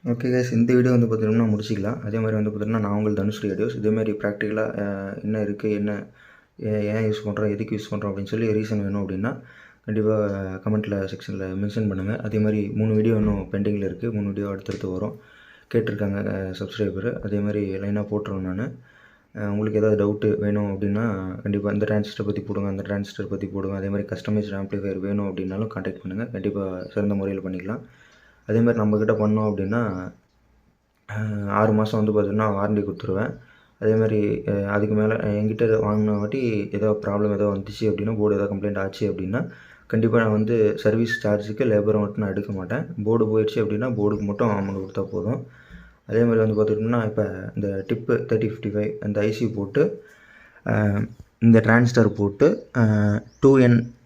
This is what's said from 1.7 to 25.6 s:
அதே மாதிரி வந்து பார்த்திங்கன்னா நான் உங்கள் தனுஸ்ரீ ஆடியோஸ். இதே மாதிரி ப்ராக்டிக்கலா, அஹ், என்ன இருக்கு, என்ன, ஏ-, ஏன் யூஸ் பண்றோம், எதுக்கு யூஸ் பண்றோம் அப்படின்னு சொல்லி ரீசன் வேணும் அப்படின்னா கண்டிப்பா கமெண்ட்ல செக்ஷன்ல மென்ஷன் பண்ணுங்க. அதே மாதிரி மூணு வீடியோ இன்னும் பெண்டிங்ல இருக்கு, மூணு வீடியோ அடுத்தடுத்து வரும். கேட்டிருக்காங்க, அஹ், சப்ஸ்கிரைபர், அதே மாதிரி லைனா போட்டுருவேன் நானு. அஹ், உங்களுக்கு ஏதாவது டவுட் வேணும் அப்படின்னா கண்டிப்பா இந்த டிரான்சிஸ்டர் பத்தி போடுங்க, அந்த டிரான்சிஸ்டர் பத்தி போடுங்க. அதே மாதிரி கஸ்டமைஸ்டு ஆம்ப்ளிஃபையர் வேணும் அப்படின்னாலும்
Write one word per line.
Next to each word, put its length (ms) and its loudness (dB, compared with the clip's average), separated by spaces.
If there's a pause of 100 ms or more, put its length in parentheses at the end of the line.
அதே 160 -4
மாதிரி 180 0
வந்து 160 0
பார்த்திங்கன்னா 300 -2
நான் 140 0
உங்கள் 220 2
தனுஸ்ரீ 320 -2
ஆடியோஸ். 260 -2
இதே 160 0
மாதிரி 220 0
ப்ராக்டிக்கலா, 520 -4 (120)
அஹ், 420 -6
என்ன 220 -2
இருக்கு, 320 -4
என்ன, 180 -2 (680)
ஏ-, 260 -2
ஏன் 200 -2
யூஸ் 180 -2
பண்றோம், 280 -2
எதுக்கு 240 -4
யூஸ் 140 -10
பண்றோம் 200 -4
அப்படின்னு 220 -6
சொல்லி 220 0
ரீசன் 300 0
வேணும் 180 -2
அப்படின்னா 300 -2 (500)
கண்டிப்பா 340 0 (440)
கமெண்ட்ல 460 0
செக்ஷன்ல 400 -8 (100)
மென்ஷன் 320 -2
பண்ணுங்க. 340 -2
அதே 180 -2
மாதிரி 200 2 (140)
மூணு 200 2
வீடியோ 220 4
இன்னும் 340 0
பெண்டிங்ல 360 -2
இருக்கு, 260 -4
மூணு 160 -2
வீடியோ 220 -4
அடுத்தடுத்து 400 -6
வரும். 260 -4 (540)
கேட்டிருக்காங்க, 500 0 (100)
அஹ், 240 -4
சப்ஸ்கிரைபர், 560 -4 (100)
அதே 200 -2
மாதிரி 240 -2 (140)
லைனா 260 -2
போட்டுருவேன் 440 -4
நானு. 180 -4 (680)
அஹ், 140 -4
உங்களுக்கு 300 0
ஏதாவது 180 4
டவுட் 300 2 (100)
வேணும் 320 0
அப்படின்னா 360 -2 (320)
கண்டிப்பா 340 -2
இந்த 140 0
டிரான்சிஸ்டர் 400 -2
பத்தி 160 -2
போடுங்க, 280 -4
அந்த 140 -6
டிரான்சிஸ்டர் 460 -6
பத்தி 180 -4
போடுங்க. 280 -4
அதே 140 -4
மாதிரி 180 -4
கஸ்டமைஸ்டு 500 -4
ஆம்ப்ளிஃபையர் 420 -4
வேணும் 280 -2
அப்படின்னாலும் 440 -4